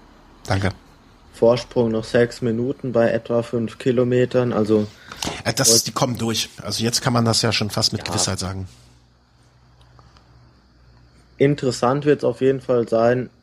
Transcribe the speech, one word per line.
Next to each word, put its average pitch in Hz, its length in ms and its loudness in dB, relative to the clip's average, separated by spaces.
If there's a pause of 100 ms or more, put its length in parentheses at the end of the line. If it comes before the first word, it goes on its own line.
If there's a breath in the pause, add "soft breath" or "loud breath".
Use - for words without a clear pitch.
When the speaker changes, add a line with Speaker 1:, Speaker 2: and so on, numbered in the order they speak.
(460)
Speaker 1:
Danke. 98 240 0 (640)
Speaker 2:
Vorsprung 120 580 2
noch 110 140 -2
sechs 120 360 0
Minuten 120 520 -4
bei 117 180 2
etwa 117 320 -2
fünf 117 340 -4
Kilometern, 123 760 0
also 107 340 2 (560 loud breath)
Speaker 1:
Äh, - 100 -2
das - 160 0
ist, 113 180 4
die 120 40 -6
kommen 123 260 -2
durch. 113 300 -2 (160)
Also 101 220 -6
jetzt 120 160 0
kann 127 100 0
man 117 140 2
das 113 160 2
ja 113 100 0
schon 104 180 -2
fast - 220 -2
mit 101 120 -6
Speaker 2:
Ja. 87 100 -6
Speaker 1:
Gewissheit 95 260 -2
sagen. 95 300 -8 (2750 soft breath)
Speaker 2:
Interessant 139 680 0
wird's 147 180 2
auf 123 180 -2
jeden 135 200 2
Fall 120 260 0
sein, 120 420 2 (140)